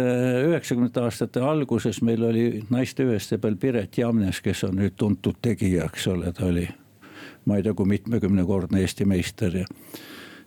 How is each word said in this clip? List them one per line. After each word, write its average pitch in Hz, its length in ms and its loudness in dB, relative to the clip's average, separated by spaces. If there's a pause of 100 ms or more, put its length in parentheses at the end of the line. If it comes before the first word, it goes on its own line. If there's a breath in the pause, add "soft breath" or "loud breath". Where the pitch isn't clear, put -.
(460)
üheksakümnendate 127 560 2
aastate 120 400 -2
alguses 127 640 0
meil 113 180 2
oli 117 200 2 (260)
naiste 127 380 0
üheste 110 340 -2
peal 107 160 0
Piret 120 400 -2
Jamnes, 113 480 0
kes 98 220 0
on 95 100 -2
nüüd 98 200 0
tuntud - 440 0
tegija, 92 480 0
eks - 220 -8
ole, 87 220 -2
ta - 160 -4
oli, 87 180 0 (800 loud breath)
ma 104 80 2
ei 92 80 0
tea, 107 80 0
kui 95 160 0
mitmekümnekordne 98 920 2
Eesti 98 260 0
meister 90 540 0
ja - 20 -4 (800 loud breath)